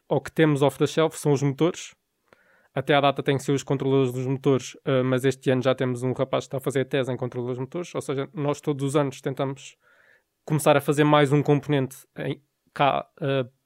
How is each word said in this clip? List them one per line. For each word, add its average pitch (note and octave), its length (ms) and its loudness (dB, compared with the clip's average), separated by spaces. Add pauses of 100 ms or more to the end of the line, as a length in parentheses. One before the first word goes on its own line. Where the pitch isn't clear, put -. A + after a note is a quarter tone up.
ou C#3+ 140 0
que - 100 -12
temos D3+ 300 2
off F3+ 160 2
the D3 100 2
shelf, D#3+ 300 0
são D3 160 0
os C3 80 0
motores. C#3+ 520 -2 (840)
Até C3+ 180 0
à C#3+ 60 6
data C#3 240 2
tem C#3 140 0
que C3+ 60 -6
ser C#3+ 100 0
os C3+ 100 0
controladores C3+ 480 0
dos B2+ 160 -6
motores, C3+ 560 0
eh, C3+ 180 0
mas B2+ 220 0
este C3+ 260 0
ano C3 140 2
já C3 100 2
temos B2+ 300 -4
um B2+ 80 0
rapaz C3 320 -2
que - 40 -16
está C#3 100 -8
a - 20 -4
fazer C3+ 220 -2
a B2+ 40 0
tese C3 240 -2
em B2 60 -4
controladores B2 420 -6
de B2+ 40 -8
motores, E3+ 340 -10
ou C3+ 60 -4
seja, C3+ 320 -6
nós C#3+ 260 -4
todos C#3+ 260 -4
os C3+ 120 -2
anos C#3 240 -2
tentamos C3+ 560 -8 (640)
começar D3+ 320 2
a C#3+ 60 2
fazer D3 240 2
mais D3 260 6
um D3 100 4
componente C#3 540 0 (220)
em, D3+ 260 -8 (300)
cá, - 360 0 (120)
eh, C3+ 260 -2 (180)